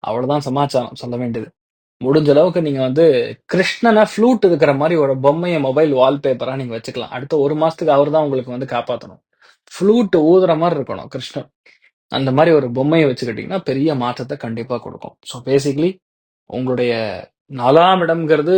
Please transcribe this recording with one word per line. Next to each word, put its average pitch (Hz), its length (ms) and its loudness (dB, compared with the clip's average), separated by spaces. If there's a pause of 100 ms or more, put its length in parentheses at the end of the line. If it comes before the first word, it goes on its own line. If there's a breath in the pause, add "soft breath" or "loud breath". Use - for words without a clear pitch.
அவ்வளவுதான் 127 360 -4
சமாச்சாரம் 135 540 -2
சொல்ல 123 220 -10
வேண்டியது. 117 320 -6 (520)
முடிஞ்ச 143 300 2
அளவுக்கு 170 320 4
நீங்க 139 180 -2
வந்து 131 240 2 (480)
கிருஷ்ணனை 214 540 2
ஃப்ளூட் 226 380 2
இருக்கிற 156 300 4
மாதிரி 160 260 0
ஒரு 135 200 0
பொம்மையை 160 400 0
மொபைல் 139 340 2
வால்பேப்பரா 131 640 0
நீங்க 123 200 -8
வச்சுக்கலாம். 117 320 -10
அடுத்த 135 300 -4
ஒரு 143 160 2
மாசத்துக்கு 160 340 -2
அவர் 147 220 4
தான் 156 120 2
உங்களுக்கு 131 280 -4
வந்து 127 160 -8
காப்பாத்தணும். 120 560 -8 (500 soft breath)
ஃப்ளூட் 202 480 2
ஊதுற 170 380 4
மாதிரி 165 220 0
இருக்கணும் 113 260 -10
கிருஷ்ணன். - 420 -12 (640 soft breath)
அந்த 131 200 -2
மாதிரி 156 240 4
ஒரு 127 140 0
பொம்மையை 147 380 2
வச்சுக்கிட்டீங்கன்னா 120 500 -6
பெரிய 151 360 -2
மாற்றத்தை 123 420 -6
கண்டிப்பா 117 420 -8
கொடுக்கும். - 460 -16
So 123 180 -16
basically, 139 480 0 (600)
உங்களுடைய 123 420 -2 (600)
நாலாம் 160 480 4
இடம்ங்கிறது 165 580 0